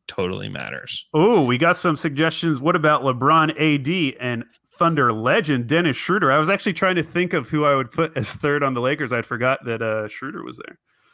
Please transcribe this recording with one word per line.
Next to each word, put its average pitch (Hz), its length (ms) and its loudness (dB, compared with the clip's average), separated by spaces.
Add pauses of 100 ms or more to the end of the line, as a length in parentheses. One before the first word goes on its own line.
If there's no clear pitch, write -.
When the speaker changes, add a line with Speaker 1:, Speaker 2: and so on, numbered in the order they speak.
Speaker 1:
totally 98 420 -4
matters. - 640 -10
Speaker 2:
Oh, 175 320 4
we 123 140 2
got 170 180 4
some 165 200 0
suggestions. 156 640 -2
What 165 160 2
about 151 260 2
LeBron, 147 560 2
A 151 200 2
D, 143 420 -2
and 123 240 -4 (280)
Thunder 147 400 2
legend 131 540 0
Dennis 151 320 2
Schroeder? 180 340 2
I 147 60 4
was 156 100 2
actually 202 260 0
trying 185 220 0
to 160 60 2
think 175 320 -4
of 139 140 -4
who 151 180 0
I 143 80 4
would 131 160 -2
put 160 260 -2
as 117 160 -4
third 147 300 -2
on 135 120 0
the 120 60 -4
Lakers. 135 320 -2
I'd 117 140 -2
forgot 123 400 -2
that, 113 160 -4
uh, 110 260 -2
Schroeder 147 340 -12
was 120 160 -12
there. - 200 -18 (360)